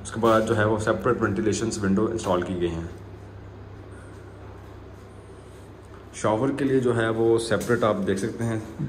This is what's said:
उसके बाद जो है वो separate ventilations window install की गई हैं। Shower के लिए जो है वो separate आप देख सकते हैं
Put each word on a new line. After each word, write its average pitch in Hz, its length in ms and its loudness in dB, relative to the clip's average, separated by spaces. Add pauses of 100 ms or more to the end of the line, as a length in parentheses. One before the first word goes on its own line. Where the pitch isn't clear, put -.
उसके - 160 -8
बाद 110 240 6
जो 113 100 2
है 107 140 4
वो 107 120 2
separate 113 380 2
ventilations 104 640 0
window 101 300 4
install 90 340 0
की 92 100 -4
गई 87 160 0
हैं। 82 200 -4 (3250)
Shower 117 400 2
के 139 100 0
लिए 131 140 4
जो 120 140 4
है 113 160 2
वो 113 280 6
separate 110 460 2
आप 107 120 6
देख 98 220 0
सकते 117 260 -4
हैं 110 200 -2 (260)